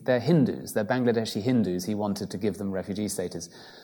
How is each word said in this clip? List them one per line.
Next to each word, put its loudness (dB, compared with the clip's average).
They're 2
Hindus. 2
They're 0
Bangladeshi 2
Hindus. 2
He -2
wanted -2
to -6
give -2
them -4
refugee -4
status. -6